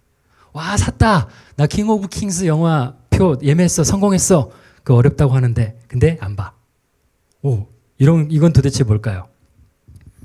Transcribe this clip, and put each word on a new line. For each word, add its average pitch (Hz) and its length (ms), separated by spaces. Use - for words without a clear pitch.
"와, 170 240
샀다. 220 500
나 147 100
킹 208 220
오브 202 200
킹스 190 360
영화 156 500
표 175 320
예매했어. 165 420
성공했어." 190 680
그 131 100
어렵다고 127 400
하는데, 120 540
근데 156 340
안 98 140
봐. 95 180
오, 113 260
이런, 151 340
이건 160 220
도대체 135 300
뭘까요? 107 440